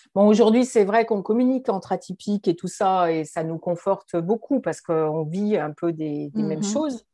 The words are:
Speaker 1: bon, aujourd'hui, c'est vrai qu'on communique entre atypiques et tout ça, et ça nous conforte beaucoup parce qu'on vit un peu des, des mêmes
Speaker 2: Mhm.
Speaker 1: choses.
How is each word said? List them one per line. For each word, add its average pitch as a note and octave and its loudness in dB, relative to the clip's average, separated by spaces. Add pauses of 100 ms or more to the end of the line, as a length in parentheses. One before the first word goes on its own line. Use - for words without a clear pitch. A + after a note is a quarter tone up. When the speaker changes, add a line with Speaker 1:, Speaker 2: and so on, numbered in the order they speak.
(160)
Speaker 1:
bon, G3+ 6
aujourd'hui, A3+ 6
c'est A3 2
vrai A3 2
qu'on G3+ -2
communique B3+ 0
entre G3 -4
atypiques F#3+ -4
et E3+ 2
tout F#3 -10
ça, F#3 0
et D#3+ -2
ça E3 -8
nous D#3+ -6
conforte F#3 -4
beaucoup A3 -2
parce E3 -6
qu'on D#3+ -2
vit G#3 -2
un B3+ -4
peu E3+ -4
des, D3+ -6
des G#3+ -2
mêmes D#3 -4
Speaker 2:
Mhm. G#3 -4
Speaker 1:
choses. B3 -4